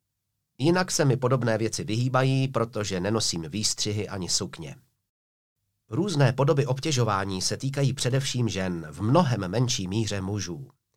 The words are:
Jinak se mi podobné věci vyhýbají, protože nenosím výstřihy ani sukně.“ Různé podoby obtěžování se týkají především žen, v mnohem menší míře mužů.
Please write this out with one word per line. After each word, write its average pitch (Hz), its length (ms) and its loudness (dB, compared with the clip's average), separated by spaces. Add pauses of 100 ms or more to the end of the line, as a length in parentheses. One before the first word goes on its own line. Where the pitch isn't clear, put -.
(580)
Jinak 180 340 2
se 160 140 2
mi 139 120 4
podobné 120 400 2
věci 107 260 -2
vyhýbají, 131 640 2
protože 113 520 -2
nenosím 95 500 0
výstřihy 104 600 -2
ani 92 200 -8
sukně.“ 135 460 -4 (1120)
Různé 143 440 2
podoby 139 320 2
obtěžování 107 760 0
se 98 160 -2
týkají 139 360 0
především 127 560 0
žen, 90 420 -4
v 76 100 -10
mnohem 117 460 4
menší 107 400 -2
míře 101 340 -2
mužů. 90 480 -6 (280)